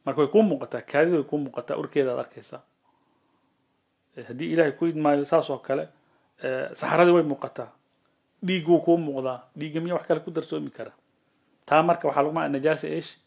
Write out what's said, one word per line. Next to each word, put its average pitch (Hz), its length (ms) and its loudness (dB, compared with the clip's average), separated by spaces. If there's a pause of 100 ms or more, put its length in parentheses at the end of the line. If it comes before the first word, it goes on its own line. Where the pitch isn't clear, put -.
Marka 139 160 -4
way 139 80 4
kuu 214 140 6
muuqataa, 135 400 -2
kaadida 165 340 2
way 143 80 0
kuu 151 140 -4
muuqataa, 135 380 -6
urkeeda 135 360 -2
aad 127 60 -4
arkaysaa. 123 440 -14 (1500)
Eh, 120 120 -14
haddii 151 240 -6
Ilaahay 160 200 4
ku 170 140 -2
idmaayo, 151 380 2
saas 156 260 2
oo 131 80 -4
kale, 143 300 -4 (540)
eh, 131 320 -4
saxaradii 175 420 4
way 165 60 4
muuqataa. 139 480 -6 (760)
Dhiig 180 240 -2
wuu 170 120 6
kuu 170 180 4
muuqdaa. 135 400 -6 (200)
Dhiigga 156 220 -6
miyaa 170 180 -4
wax - 80 -10
kale 156 140 0
ku 165 100 -12
darsoomi 156 400 -8
kara? - 220 -16 (760)
Taa 156 160 4
marka 165 260 2
waxaa 139 140 0
lagu 151 120 0
magacaabaa 156 240 -2
najaasa 151 300 -2
ish? 156 280 -8 (100)